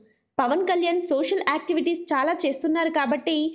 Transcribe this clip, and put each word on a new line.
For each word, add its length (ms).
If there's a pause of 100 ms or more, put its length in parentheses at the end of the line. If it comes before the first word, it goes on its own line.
(380)
పవన్ 280
కళ్యాణ్ 340
సోషల్ 480
యాక్టివిటీస్ 540
చాలా 340
చేస్తున్నారు 540
కాబట్టి 480 (160)